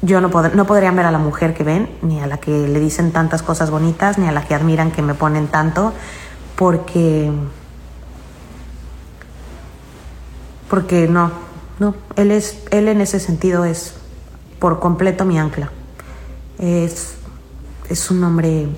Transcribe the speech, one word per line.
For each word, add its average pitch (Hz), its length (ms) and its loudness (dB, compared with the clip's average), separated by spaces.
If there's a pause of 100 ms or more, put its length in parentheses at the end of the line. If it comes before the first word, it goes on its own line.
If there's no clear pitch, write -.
yo 185 180 6
no 185 80 4
pod-, 165 240 4
no 196 140 4
podrían 190 280 6
ver 180 120 4
a 165 40 4
la 160 60 2
mujer 160 380 0
que - 80 -2
ven, 160 260 0 (140)
ni 160 180 0
a 143 60 -2
la 139 100 -4
que 147 300 0
le 143 120 2
dicen 156 320 2
tantas 160 300 2
cosas 160 300 0
bonitas, 165 480 2
ni 180 80 4
a 160 40 2
la 147 140 -2
que - 80 0
admiran 160 380 4
que 160 100 -2
me 147 140 0
ponen 151 320 0
tanto, 160 440 0 (640)
porque, 165 760 2 (3500)
porque 180 380 4
no, 170 240 4 (480)
no, 202 160 2 (200)
él 202 160 4
es, 208 380 -2
él 208 180 4
en 208 140 4
ese 196 180 0
sentido 175 460 0
es 165 300 -4 (640)
por 175 200 2
completo 185 460 2
mi 175 140 2
ancla. 147 320 -4 (880)
Es, 170 560 -2 (720)
es - 220 -2
un 180 120 2
hombre 160 440 2 (100)